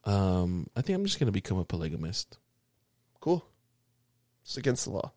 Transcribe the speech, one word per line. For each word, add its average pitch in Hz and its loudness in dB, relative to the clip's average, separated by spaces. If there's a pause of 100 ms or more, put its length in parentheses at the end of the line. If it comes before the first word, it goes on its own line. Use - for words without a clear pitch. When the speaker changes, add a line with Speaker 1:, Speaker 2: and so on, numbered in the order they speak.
Speaker 1:
Um, 90 4
I 127 0
think 185 0
I'm 202 0
just 196 -2
gonna 120 2
become 98 -2
a 85 -2
polygamist. 80 -6 (840)
Speaker 2:
Cool. 170 0 (1000)
It's - -10
against 127 0
the - -6
law. - -4